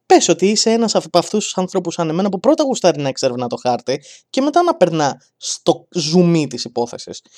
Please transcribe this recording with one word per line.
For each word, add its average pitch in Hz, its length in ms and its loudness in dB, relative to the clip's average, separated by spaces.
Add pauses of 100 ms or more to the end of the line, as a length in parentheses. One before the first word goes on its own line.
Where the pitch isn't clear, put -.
πες - 220 6
ότι 180 220 2
είσαι 214 200 0
ένας 226 260 0
από - 220 0
αυτούς 185 260 0
τους - 140 -8
ανθρώπους 185 360 -4
σαν 165 160 -4
εμένα 185 200 -2
που 190 100 -4
πρώτα 302 240 2
γουστάρει 185 380 0
να 139 60 -2
εξερευνά 127 400 -2
το 120 80 -6
χάρτη 123 480 -4 (260)
και - 120 -2
μετά 294 220 2
να 339 120 0
περνά 160 460 0 (160)
στο - 540 -2
ζουμί 165 560 2
της 127 160 -10
υπόθεσης. - 580 -8 (160)